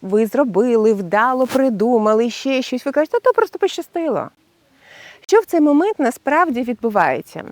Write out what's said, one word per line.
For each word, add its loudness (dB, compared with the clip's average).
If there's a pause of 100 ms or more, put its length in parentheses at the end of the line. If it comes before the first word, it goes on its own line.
ви 0
зробили, 2
вдало 0
придумали, 0
ще -4
щось. -6
Ви -4
кажете: -2
"Та 0
то 4
просто -2
пощастило". -4 (960)
Що 4
в 2
цей 0
момент 4
насправді 0
відбувається? -2